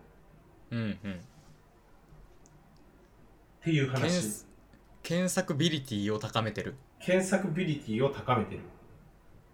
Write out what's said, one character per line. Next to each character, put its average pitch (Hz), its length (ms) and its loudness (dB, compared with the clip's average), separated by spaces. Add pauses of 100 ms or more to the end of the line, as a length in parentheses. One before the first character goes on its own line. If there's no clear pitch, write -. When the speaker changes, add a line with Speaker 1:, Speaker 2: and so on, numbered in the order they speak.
(720)
Speaker 1:
う 120 40 -2
ん 117 40 -2
う 113 40 -2 (240)
ん。 98 40 -4
Speaker 2:
っ - 40 -8 (2500)
て 160 80 2
い 147 100 6
う 131 80 2
話。 127 100 0
Speaker 1:
検-、 147 460 0 (580)
検 180 260 0
索 180 260 0
ビ 160 140 4
リ 151 120 0
テ 110 140 -6
ィ 104 200 0
を 104 40 -2
高 110 220 -2
め 110 100 0
て 95 120 -4
る。 - 120 -8 (240)
Speaker 2:
検 190 280 2
索 190 220 0
ビ 165 160 0
リ 151 140 0
テ 113 120 -6
ィ 123 140 2
を 139 40 2
高 - 280 0
め 101 80 2
て - 80 -8
る。 - 60 -8
Speaker 1:
っ - 20 -12 (920)